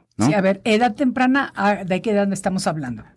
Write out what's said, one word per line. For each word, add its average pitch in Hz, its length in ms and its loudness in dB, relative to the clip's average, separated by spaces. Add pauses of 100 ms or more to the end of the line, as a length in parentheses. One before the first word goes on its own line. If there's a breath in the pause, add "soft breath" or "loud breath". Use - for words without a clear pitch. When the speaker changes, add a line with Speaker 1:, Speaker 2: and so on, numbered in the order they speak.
(180)
Speaker 1:
¿no? 240 100 2
Speaker 2:
Sí, 269 60 2
a 202 80 2
ver, 196 240 2
edad 226 300 2
temprana, 262 600 0
¿a-, 196 300 0
¿de 185 160 -2
qué 226 100 -2
edad 202 220 2
estamos 190 340 -2
hablando? 127 360 -6 (140)